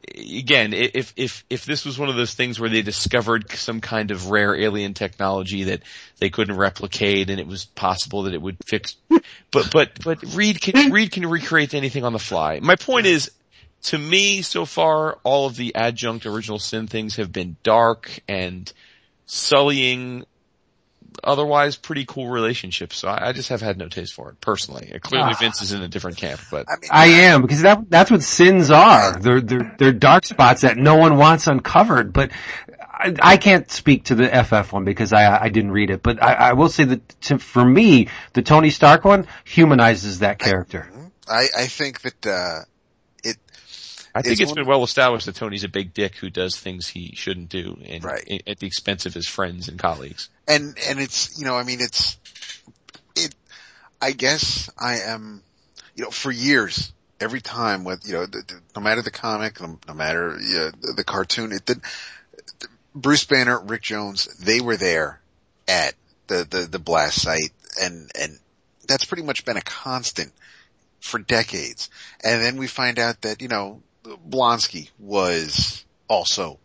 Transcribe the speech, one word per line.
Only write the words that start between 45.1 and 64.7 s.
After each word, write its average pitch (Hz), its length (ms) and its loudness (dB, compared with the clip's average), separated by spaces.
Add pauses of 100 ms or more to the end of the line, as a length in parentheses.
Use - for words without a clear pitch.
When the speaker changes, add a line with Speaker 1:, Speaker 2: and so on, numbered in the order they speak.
Speaker 1:
that 92 80 -12
Tony's 101 280 -10
a 95 60 -8
big 95 240 -8
dick 98 220 -6
who 95 140 -12
does 90 280 -6
things 92 300 -14
he 85 280 -14
shouldn't 90 340 -10
do 82 320 -12
in, 80 200 -16
Speaker 3:
Right. - 240 -10
Speaker 1:
in, 98 220 -10
at 101 120 -12
the 98 80 -10
expense - 380 -8
of 90 80 -10
his 85 140 -10
friends 90 420 -8
and 87 100 -18
colleagues. 73 500 -8 (180)
Speaker 3:
And, 147 300 -2 (120)
and 135 100 -6
it's, - 400 -6
you 147 60 -12
know, 127 100 -2
I 123 80 -4
mean, 123 160 -8
it's, - 380 -4 (960)
it, 151 180 -6 (680)
I 139 100 -2
guess 135 680 -4
I 120 280 -4
am, 107 360 -12 (540)
you - 80 -12
know, 110 60 -12
for - 220 -8
years, 120 600 -2 (300)
every 117 180 -6
time 110 460 -6
with, 92 200 -12
you 104 100 -10
know, 87 100 -6
the, - 200 -14
the, 87 140 -20 (160)
no 104 60 -12
matter 110 200 -2
the 104 100 -10
comic, 107 500 -8
no, 82 260 -16
no 76 60 -18
matter, 80 480 -6
you 95 160 -6
know, 80 140 -6 (100)
the, 69 160 -12
the 101 80 -8
cartoon, 104 480 -6
it 95 120 -8
did, 123 140 -4 (1120)
Bruce 143 300 0
Banner, 123 380 0
Rick 104 220 -10
Jones, 104 420 -8 (140)
they 107 200 -2
were 120 160 -2